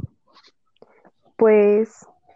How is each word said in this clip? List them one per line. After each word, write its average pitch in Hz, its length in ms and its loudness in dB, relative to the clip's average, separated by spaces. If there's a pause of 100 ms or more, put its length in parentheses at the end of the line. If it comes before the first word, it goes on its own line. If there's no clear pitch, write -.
(1400)
pues, 214 680 0 (300)